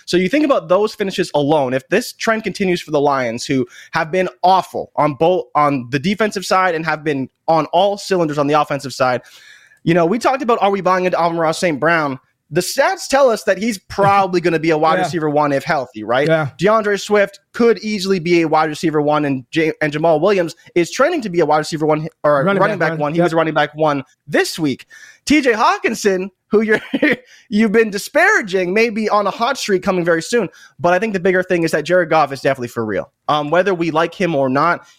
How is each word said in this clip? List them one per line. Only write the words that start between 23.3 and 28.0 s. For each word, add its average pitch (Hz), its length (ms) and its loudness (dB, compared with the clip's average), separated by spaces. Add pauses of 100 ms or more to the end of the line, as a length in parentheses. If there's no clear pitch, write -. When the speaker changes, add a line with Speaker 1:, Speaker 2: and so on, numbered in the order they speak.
Speaker 1:
running 160 180 0
back 151 220 -2
one 147 280 0 (240)
this 294 320 -2
week. 147 280 -4 (400)
T 294 160 4
J 254 100 2
Hawkinson, 220 800 0 (160)
who 214 160 2
you're, 214 180 0 (220)
<laughs> 285 160 0 (320)
you've 214 220 2
been 226 180 2
disparaging, 202 840 0